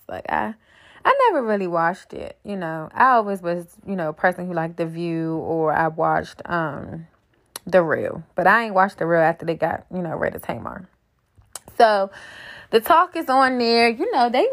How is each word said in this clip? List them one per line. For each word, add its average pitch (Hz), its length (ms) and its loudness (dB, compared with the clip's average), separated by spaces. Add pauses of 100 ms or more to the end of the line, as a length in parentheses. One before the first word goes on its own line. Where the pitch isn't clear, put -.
Like, - 200 -12
I, 214 260 -2 (500)
I 523 260 4
never 277 160 0
really 202 220 0
watched 170 440 -2
it, - 320 -12
you 202 120 -8
know. 160 360 -8
I 254 200 4
always 202 300 0
was, 175 220 -4 (220)
you 196 80 -6
know, 165 140 -4
a 156 40 -4
person 180 360 -2
who 175 60 -6
liked 165 220 -4
The 170 100 -4
View, 165 500 -4
or 156 360 -2
I 160 140 0
watched, 160 600 -2
um, 165 600 -6 (580)
The 185 180 4
Real. 135 420 -4 (100)
But 180 140 2
I 226 160 4
ain't 208 100 -6
watched 190 240 2
The 160 80 -4
Real 165 140 2
after 165 260 0
they 165 80 -2
got, - 400 -4
you 180 80 -6
know, 160 140 -6
rid - 180 -4
of - 80 -14
Tamar. - 460 -10 (880)
So, 208 320 4 (600)
The 226 100 4
Talk 349 360 4
is 277 140 -4
on 262 260 4
there. 233 320 4
You 302 240 -2
know, 247 160 2
they 269 240 2